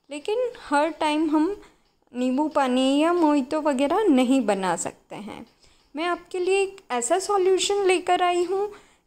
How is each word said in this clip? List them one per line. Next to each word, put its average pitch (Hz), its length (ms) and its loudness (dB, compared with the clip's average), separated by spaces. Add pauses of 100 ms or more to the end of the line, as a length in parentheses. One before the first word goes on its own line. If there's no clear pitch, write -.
(100)
लेकिन 427 400 -4 (100)
हर 294 300 0
टाइम 311 400 -2
हम 311 140 2 (680)
नींबू 254 360 -2
पानी 269 500 2
या 330 140 2
मोहितो 302 500 2
वगैरह 285 420 0
नहीं 262 400 4
बना 190 320 0
सकते - 400 -10
हैं। - 280 -14 (500)
मैं 302 120 -6
आपके 349 320 -6
लिए 370 240 0
एक 392 180 -6 (120)
ऐसा 247 260 0
सॉल्यूशन 381 680 2
लेकर 359 380 2
आई 349 220 2
हूँ, 392 280 -4 (340)